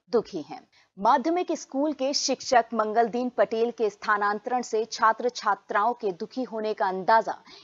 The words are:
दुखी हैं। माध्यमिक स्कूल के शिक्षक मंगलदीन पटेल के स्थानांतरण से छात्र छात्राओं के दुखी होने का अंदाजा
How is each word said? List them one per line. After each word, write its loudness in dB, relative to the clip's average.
दुखी -2
हैं। -14
माध्यमिक 2
स्कूल -2
के -2
शिक्षक 0
मंगलदीन 0
पटेल 2
के -2
स्थानांतरण -2
से -2
छात्र 0
छात्राओं 0
के -4
दुखी -8
होने -6
का -2
अंदाजा 2